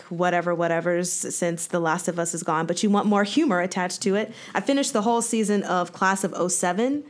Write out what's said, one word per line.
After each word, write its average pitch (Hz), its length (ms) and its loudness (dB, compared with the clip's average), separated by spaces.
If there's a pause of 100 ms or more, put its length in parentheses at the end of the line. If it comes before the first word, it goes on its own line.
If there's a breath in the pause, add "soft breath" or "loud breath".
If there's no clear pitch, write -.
whatever 175 460 2
whatevers 170 500 0
since - 640 -2
The 180 120 0
Last 165 280 0
of 170 100 -2
Us 170 160 -2
is 165 80 -6
gone, 165 240 0
but 175 160 -2
you 214 80 4
want 202 160 4
more 202 180 4
humor 208 380 2
attached 180 400 -4
to 190 140 0
it, 220 180 -2 (220 loud breath)
I 196 60 0
finished 277 320 0
the 214 100 0
whole 233 180 2
season 208 400 0
of 180 320 -2
Class 190 300 0
of 185 120 -4
oh 175 120 0
seven 220 640 0